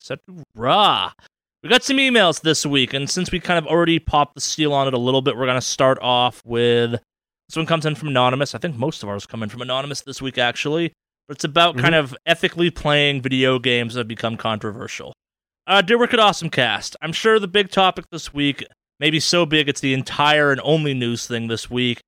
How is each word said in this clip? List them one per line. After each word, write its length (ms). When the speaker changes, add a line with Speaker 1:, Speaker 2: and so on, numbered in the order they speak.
Speaker 1:
cetera. 1120
We 40
got 140
some 160
emails 440
this 220
week, 300
and 160
since 220
we 80
kind 180
of 80
already 320
popped 380
the 40
seal 320
on 160
it 60
a 40
little 240
bit, 140
we're 100
gonna 140
start 400
off 440
with, 480
this 640
one 100
comes 200
in 100
from 120
Anonymous. 460
I 40
think 180
most 260
of 60
ours 180
come 160
in 60
from 140
Anonymous 400
this 200
week, 160
actually. 540
But 80
it's 80
about 320
Speaker 2:
Mm-hmm. 60
Speaker 1:
kind 120
of 220
ethically 440
playing 520
video 380
games 340
that 60
have 80
become 280
controversial. 760
Uh, 160
"Dear 180
Wicked 200
Awesome 320
Cast, 500
I'm 120
sure 260
the 80
big 240
topic 400
this 240
week, 320
maybe 220
so 260
big 220
it's 120
the 140
entire 560
and 140
only 300
news 340
thing 180
this 240
week, 380